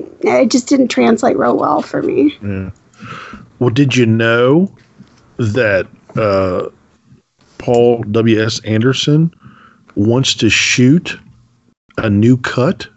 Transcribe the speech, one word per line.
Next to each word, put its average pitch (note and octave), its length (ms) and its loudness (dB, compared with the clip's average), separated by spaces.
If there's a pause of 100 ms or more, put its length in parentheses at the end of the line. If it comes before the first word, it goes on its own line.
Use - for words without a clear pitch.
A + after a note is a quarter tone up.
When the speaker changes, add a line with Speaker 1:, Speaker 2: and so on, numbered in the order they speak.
(220)
Speaker 1:
it B3+ 300 2
just B3 160 -2
didn't C4+ 220 2
translate A#3 480 0
real - 200 0
well - 240 -2
for - 220 -6
me. - 400 0
Speaker 2:
Yeah. F#2+ 280 -8 (880)
Well, B2 120 2
did B2+ 240 0
you B2 100 4
know A#2 640 2 (680)
that, G#2+ 500 0 (300)
uh, F#2+ 500 -2 (920)
Paul A#2+ 520 2
W A2 320 2
S A2+ 220 -4
Anderson C3+ 680 0 (640)
wants A#2 400 0
to A2 140 0
shoot - 680 0 (800)
a A2 120 -2
new G#2+ 280 4
cut B2+ 600 -4